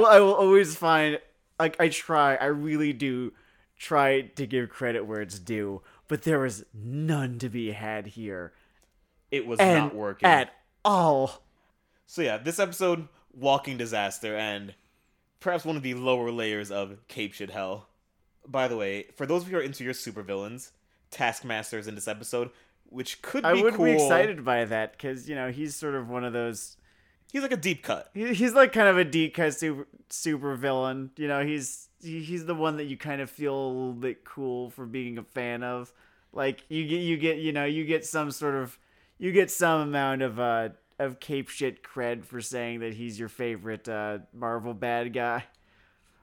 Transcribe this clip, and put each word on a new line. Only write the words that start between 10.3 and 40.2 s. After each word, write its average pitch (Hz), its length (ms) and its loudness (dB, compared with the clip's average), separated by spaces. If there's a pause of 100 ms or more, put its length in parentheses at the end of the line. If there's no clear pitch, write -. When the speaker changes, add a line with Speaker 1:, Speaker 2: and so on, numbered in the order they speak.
Speaker 1:
all. 160 580 2 (640)
Speaker 2:
So - 160 -6
yeah, 113 160 0
this 151 200 -6
episode, 175 480 0 (260)
walking 135 440 0
disaster, 107 600 -4
and 101 380 -6 (680)
perhaps 175 240 -2
one 156 120 -4
of 139 60 -6
the 127 120 -4
lower 123 380 0
layers 107 380 -4
of 98 260 -6 (100)
cape 104 280 -8
shit 98 160 -10
hell. 98 380 -8 (580)
By 135 220 -2
the 120 80 -2
way, 101 380 -4
for 143 120 -8
those 175 160 0
of 180 60 -14
you 185 80 -8
who 165 40 0
are 135 40 -2
into 135 200 -10
your 127 100 -6
supervillains, 104 760 -10 (400)
Taskmaster 113 680 -4
is 107 100 -10
in 104 80 -12
this 101 120 -10
episode, 120 420 -4 (380)
which - 320 -10
could - 220 -6
be 160 60 2
Speaker 1:
I 175 60 6
would 220 200 4
Speaker 2:
cool. 190 120 4
Speaker 1:
be 160 60 8
excited 156 520 4
by 120 220 2
that, 110 320 -4
'cause, 131 300 -8
you 151 60 -8
know, 127 160 -4
he's 143 240 -8
sort 143 220 -6
of 120 120 -6
one 123 160 -4
of 120 80 -4
those 117 440 -6 (560)
Speaker 2:
He's 277 100 -4
like 269 100 -2
a 240 40 0
deep 170 280 -4
cut. - 280 -4
Speaker 1:
he, 226 220 -2
he's, 226 200 2
like, 262 180 10
kind 214 160 6
of 185 100 8
a 180 60 6
deep 156 320 0
cut 156 180 2
super, 147 320 -4 (220)
super 143 480 -4
villain. 131 600 -2
You 151 120 -4
know, 143 180 0
he's, 147 420 -6 (140)
he, 160 220 -10
he's 170 200 -6
the 165 120 -2
one 156 220 0
that 147 80 -6
you 135 100 -10
kind 139 240 -6
of 135 100 -8
feel 143 240 -4
a 135 140 -2
little 127 240 -4
bit 120 320 -6
cool 123 460 -8
for 127 140 -14
being 120 320 -8
a 113 60 -10
fan 120 400 -6
of. 123 300 -8 (400)
Like, 139 360 -2
you 156 200 -4
get, 165 80 0
you 170 220 0
get, 156 200 0
you 156 140 -2
know, 143 140 -2
you 156 180 -2
get 160 200 -2
some 151 280 -4
sort 139 240 -2
of, 127 200 -6 (400)
you 180 140 -4
get 185 180 4
some 165 320 2
amount 139 420 0